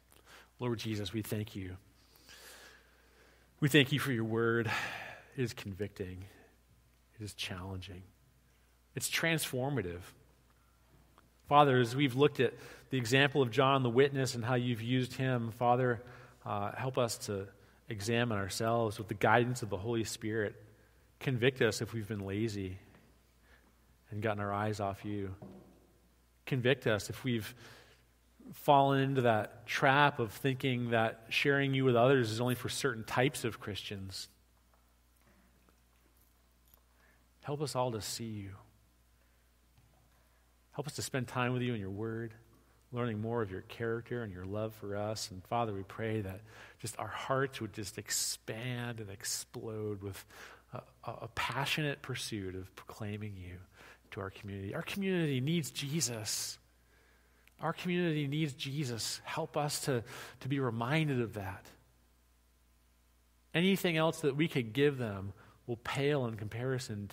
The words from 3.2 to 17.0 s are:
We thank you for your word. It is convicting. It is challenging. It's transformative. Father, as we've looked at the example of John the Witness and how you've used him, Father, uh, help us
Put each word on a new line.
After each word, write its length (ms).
We 80
thank 240
you 60
for 120
your 140
word. 440
It 40
is 120
convicting. 720
It 60
is 100
challenging. 720
It's 140
transformative. 920
Father, 320
as 160
we've 200
looked 260
at 120
the 80
example 440
of 100
John 300
the 80
Witness 460
and 80
how 120
you've 260
used 320
him, 380
Father, 520
uh, 280
help 240
us 220